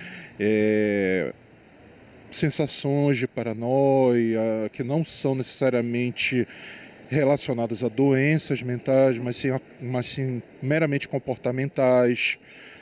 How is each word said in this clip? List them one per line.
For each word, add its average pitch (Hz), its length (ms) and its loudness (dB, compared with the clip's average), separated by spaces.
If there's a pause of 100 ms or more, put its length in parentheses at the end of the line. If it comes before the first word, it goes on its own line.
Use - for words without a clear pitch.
(400)
é, 104 920 0 (960)
sensações 143 880 0
de 120 100 -2
paranoia, 117 1400 2
que - 120 -8
não 139 200 -2
são 139 320 -2
necessariamente 123 1120 -2 (600)
relacionadas 127 760 0
a 120 40 0
doenças 135 760 2
mentais, 127 560 2
mas 120 180 -4
sim 139 140 -2
a, 131 100 -2 (200)
mas 123 260 -4
sim 131 360 -4 (180)
meramente 143 480 0
comportamentais, 127 1300 0 (460)